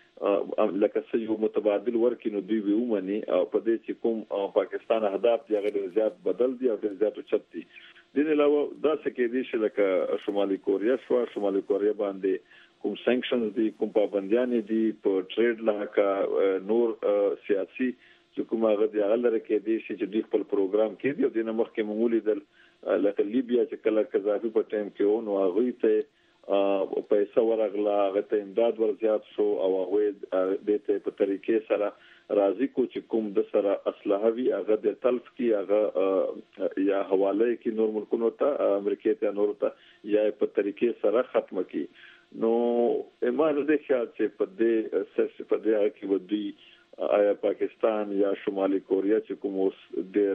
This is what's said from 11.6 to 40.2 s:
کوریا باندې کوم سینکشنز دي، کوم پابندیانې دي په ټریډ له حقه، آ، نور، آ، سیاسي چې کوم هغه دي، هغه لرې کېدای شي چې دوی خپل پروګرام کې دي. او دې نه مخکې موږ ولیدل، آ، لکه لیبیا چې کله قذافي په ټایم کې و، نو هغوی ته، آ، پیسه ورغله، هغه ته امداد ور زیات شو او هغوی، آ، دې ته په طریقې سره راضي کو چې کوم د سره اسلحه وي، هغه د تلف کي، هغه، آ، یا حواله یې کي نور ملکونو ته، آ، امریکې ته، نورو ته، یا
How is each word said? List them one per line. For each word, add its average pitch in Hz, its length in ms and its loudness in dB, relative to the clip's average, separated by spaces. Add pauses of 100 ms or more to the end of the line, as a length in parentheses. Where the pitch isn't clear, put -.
کوریا 101 320 0
باندې 98 460 -2 (400)
کوم 107 160 -4
سینکشنز 120 600 -2
دي، 110 140 2
کوم 107 180 -4
پابندیانې 107 720 0
دي 110 320 0
په 98 280 0
ټریډ 113 400 -2
له 104 220 -2
حقه، 101 200 0
آ، 98 640 2
نور، 117 220 2 (140)
آ، 101 320 2 (120)
سیاسي 107 460 -2 (440)
چې 101 60 -4
کوم 113 240 -2
هغه 107 200 4
دي، 104 140 -2
هغه 104 160 2
لرې 120 220 2
کېدای 107 480 -2
شي 87 80 -10
چې - 100 -8
دوی 104 180 -2
خپل 104 280 -2
پروګرام 101 520 0
کې 127 140 -2
دي. 214 80 -2
او 123 60 0
دې 113 140 -2
نه 113 80 -4
مخکې 110 300 -2
موږ 107 180 -4
ولیدل، 107 380 0 (460)
آ، 98 120 0
لکه 101 260 0
لیبیا 117 420 0
چې 107 100 -8 (100)
کله 107 180 2
قذافي 104 460 -2
په 110 120 0
ټایم 104 280 -4
کې - 120 -8
و، 104 200 2
نو 101 240 -2
هغوی 107 280 0
ته، 107 320 0 (420)
آ، 98 380 2
پیسه 101 560 0
ورغله، 104 680 2
هغه 98 120 0
ته 104 220 0
امداد 110 360 0
ور 110 220 2
زیات 107 200 2 (160)
شو 104 60 0
او 95 400 0
هغوی، 104 260 0
آ، 98 280 -6 (300)
دې 104 200 2
ته 101 120 0
په 98 120 -8
طریقې 101 580 0
سره 104 240 0 (380)
راضي 101 360 2
کو 131 180 -2
چې - 240 -6
کوم 110 220 -2
د 107 220 0
سره 101 340 0
اسلحه 101 440 0
وي، 117 220 0
هغه 98 240 0
د 104 160 0
تلف 123 300 -2 (140)
کي، 117 180 2
هغه، 101 400 2
آ، 95 100 2 (720)
یا 98 260 0
حواله 98 440 0
یې 117 80 0
کي 117 160 -6
نور 110 180 0
ملکونو 110 420 -2
ته، - 160 -2
آ، 101 300 0
امریکې 101 440 -2
ته، 104 100 0
نورو 104 220 0
ته، - 200 -4 (320)
یا 104 220 2